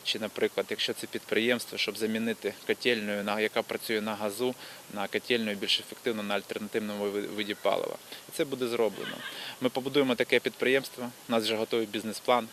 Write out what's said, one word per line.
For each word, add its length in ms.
чи, 160
наприклад, 500
якщо 240
це 140
підприємство, 680
щоб 200
замінити 560
котельню, 560
на, 180
яка 200
працює 400
на 140
газу, 400
на 140
котельню 460
більш 260
ефективно 440
на 120
альтернативному 680
ви-, 180
виді 320
палива. 420
І 20
це 140
буде 220
зроблено. 480
Ми 80
побудуємо 460
таке 240
підприємство, 680
у 20
нас 120
вже 120
готовий 300
бізнес-план 680